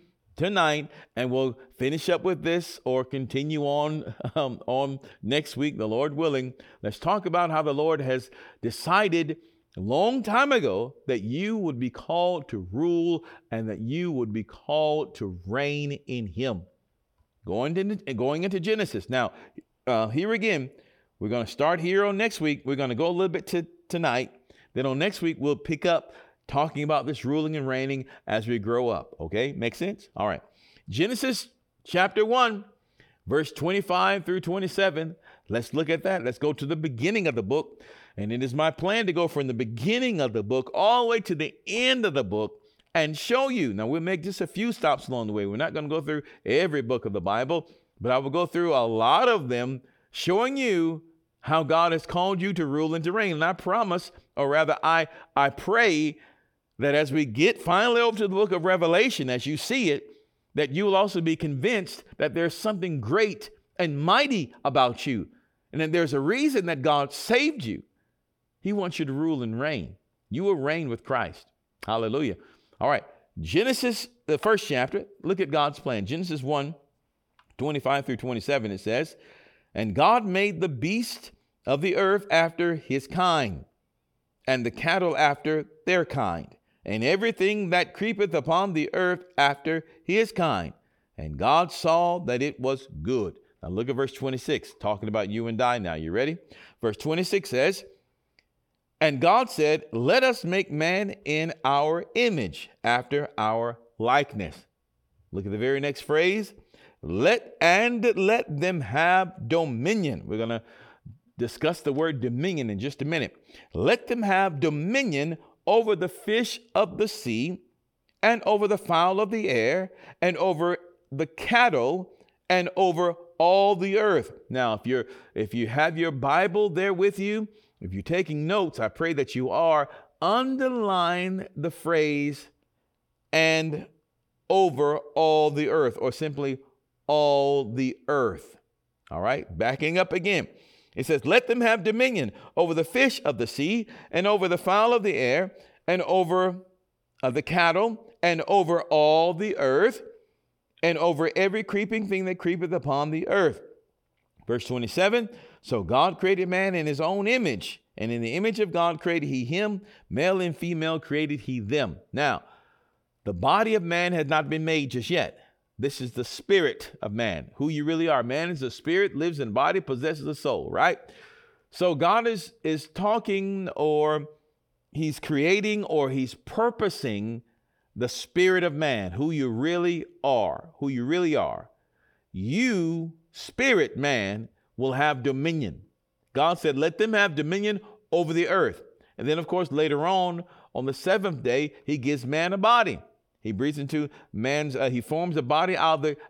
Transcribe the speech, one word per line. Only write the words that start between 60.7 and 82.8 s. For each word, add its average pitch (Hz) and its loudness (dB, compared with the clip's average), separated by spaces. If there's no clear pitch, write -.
you 180 0
will 190 4
also 190 2
be 160 0
convinced 165 -4
that 151 -2
there's 170 -2
something 180 -4
great 185 0
and 151 -2
mighty 202 2
about 127 2
you, 113 -2
and 156 -4
that 156 -2
there's 165 2
a 139 2
reason 240 2
that 160 -2
God 143 2
saved 269 0
you. 110 -6
He 196 -4
wants 190 -2
you 160 -2
to 135 -6
rule 147 -2
and 113 -4
reign. 123 -4
You 135 -4
will 196 2
reign 147 -2
with 117 -6
Christ. 110 -4
Hallelujah. 113 -2
All 131 2
right. 123 0
Genesis, 220 0
the 151 0
first 214 2
chapter, 127 -2
look 175 0
at 151 -2
God's 147 0
plan. 113 -4
Genesis 156 -6
one, 143 -2
twenty-five 139 -2
through 127 -4
twenty-seven, 120 -2
it 95 -8
says, 127 -4
"And 107 -4
God 214 4
made 190 0
the 180 0
beast 170 -6
of 139 0
the 180 0
earth 196 2
after 165 2
his 135 -4